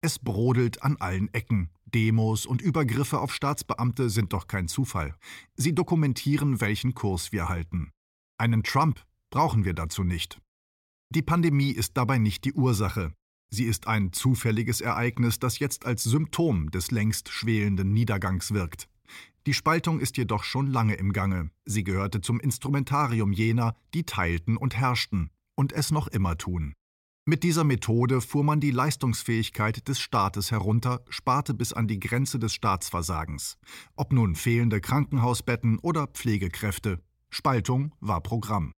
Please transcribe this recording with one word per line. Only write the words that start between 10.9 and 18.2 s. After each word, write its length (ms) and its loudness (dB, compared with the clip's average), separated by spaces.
Die 140 -2
Pandemie 480 2
ist 260 -4
dabei 220 2
nicht 260 0
die 80 0
Ursache. 600 0
Sie 160 -2
ist 220 -2
ein 260 0
zufälliges 680 0
Ereignis, 560 0
das 200 -2
jetzt 280 -4
als 180 -2
Symptom 680 2
des 200 -4
längst 400 0
schwelenden 640 0
Niedergangs 580 0